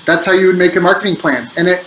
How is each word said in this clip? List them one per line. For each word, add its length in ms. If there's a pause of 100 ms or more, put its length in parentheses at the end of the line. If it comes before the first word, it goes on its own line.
that's 200
how 60
you 160
would 100
make 180
a 60
marketing 360
plan. 400
And 100
it 200